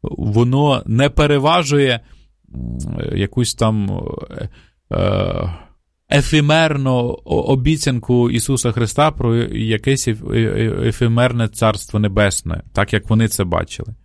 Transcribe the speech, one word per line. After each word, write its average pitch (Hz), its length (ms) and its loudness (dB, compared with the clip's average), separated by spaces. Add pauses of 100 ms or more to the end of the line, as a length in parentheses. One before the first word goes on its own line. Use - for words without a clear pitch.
воно 123 840 0
не 127 240 2
переважує, 143 880 2 (540)
м, 62 460 -8 (120)
якусь 98 420 -2
там, 104 460 0 (300)
е, - 180 -10 (440)
е, 50 720 -2 (460)
ефемерну 143 1120 2
о-, - 160 0
обіцянку 127 920 2
Ісуса 120 420 0
Христа 143 380 2
про 117 260 0 (180)
якесь 110 540 0
еф-, 107 220 -6
е-, 113 80 2
е-, 110 500 0
ефемерне 120 600 2
Царство 107 520 -2
Небесне, 98 640 0 (100)
так, 101 200 0
як - 180 -2
вони 110 180 4
це - 160 -2
бачили. - 500 -4 (100)